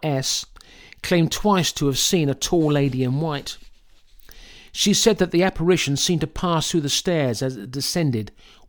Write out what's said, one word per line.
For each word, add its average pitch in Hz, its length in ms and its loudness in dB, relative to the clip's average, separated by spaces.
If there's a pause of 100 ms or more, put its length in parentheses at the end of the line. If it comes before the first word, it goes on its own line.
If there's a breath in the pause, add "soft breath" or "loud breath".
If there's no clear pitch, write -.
S, - 420 -2 (560 loud breath)
claimed 165 300 2
twice 196 420 2
to 143 140 -2
have 131 100 0
seen 160 320 2
a 135 60 0
tall 160 360 2
lady 139 320 0
in 131 160 0
white. 156 380 -6 (1120 loud breath)
She - 220 2
said - 240 4
that 180 140 0
the 175 120 2
apparition 165 540 0
seemed 165 240 0
to 156 60 -4
pass 165 420 -2
through 170 120 0
the 143 80 -4
stairs 139 520 0
as 131 160 -4
it 101 140 -12
descended 131 600 -2 (380 soft breath)